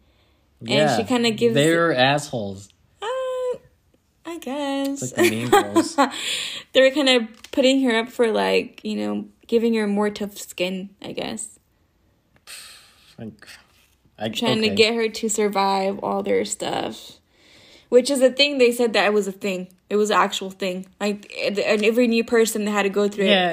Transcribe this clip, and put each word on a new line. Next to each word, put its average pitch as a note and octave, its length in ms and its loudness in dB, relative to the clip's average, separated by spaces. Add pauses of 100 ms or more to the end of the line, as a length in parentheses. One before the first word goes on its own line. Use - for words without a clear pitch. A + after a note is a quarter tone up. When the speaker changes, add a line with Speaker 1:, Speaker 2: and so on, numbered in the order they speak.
(600)
Speaker 1:
And - 80 -8
Speaker 2:
Yeah, D3+ 280 2
Speaker 1:
she A3+ 60 0
kinda A#3 280 0
gives A3+ 240 2
Speaker 2:
they're E3 400 4
assholes. B2+ 720 -2 (320)
Speaker 1:
Uh, B4+ 560 -4 (680)
I E4 120 -10
guess. C#4 600 -6
Speaker 2:
It's - 160 -10
like F4 80 4
the F4 60 4
Mean - 180 -4
Girls. - 520 2
Speaker 1:
<laughs> C4 60 2 (680)
They B3+ 80 6
were C4 100 6
kinda C4 360 2 (240)
putting C4+ 320 4
her A#3 140 2
up B3 120 -4
for, A#3 220 0
like, - 520 0
you G#3+ 140 -6
know, G#3 280 -4 (220)
giving A#3 280 2
her G#3+ 120 0
more G#3 240 0
tough G#3 260 -8
skin, F#3 520 -6 (120)
I - 120 -12
guess. - 440 -10 (1600)
Speaker 2:
Like, - 300 -16 (720)
I, A3+ 100 -4
Speaker 1:
Trying A3 320 0
to A3 60 2
Speaker 2:
okay. G#3 80 -2
Speaker 1:
get A3 200 4
her A3+ 140 0
to A3 200 -4
survive G3 680 0
all G3 220 -2
their G3+ 240 0
stuff. - 680 -6 (760)
Which B3 200 4
is C#4 120 0
a B3+ 100 6
thing, C#4+ 260 2
they A#3+ 140 6
said A#3+ 220 0
that G3 120 4
it G#3 80 2
was G3+ 140 0
a G3 40 -6
thing. F#3 360 -6 (220)
It G3+ 60 -2
was G#3 140 0
an F#3+ 80 2
actual F#3+ 320 0
thing. F#3+ 380 -6 (120)
Like, G3+ 320 -6 (100)
and, G3 180 -2
and G#3 260 0
every A#3 220 4
new A3+ 180 2
person A3 400 2
that G#3 60 -4
had G3+ 120 2
to G3 60 0
go G3+ 180 0
through G3+ 200 -2
Speaker 2:
Yeah, F#3 260 4